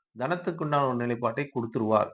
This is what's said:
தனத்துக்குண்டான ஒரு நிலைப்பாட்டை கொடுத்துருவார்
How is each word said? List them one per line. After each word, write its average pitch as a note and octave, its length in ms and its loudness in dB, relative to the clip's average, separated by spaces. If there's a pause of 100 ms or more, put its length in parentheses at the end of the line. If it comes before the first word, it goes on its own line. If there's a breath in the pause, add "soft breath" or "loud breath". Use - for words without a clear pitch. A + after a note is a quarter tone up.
(160)
தனத்துக்குண்டான D3+ 720 0
ஒரு B2 100 0
நிலைப்பாட்டை A#2+ 480 -2
கொடுத்துருவார் A2+ 680 2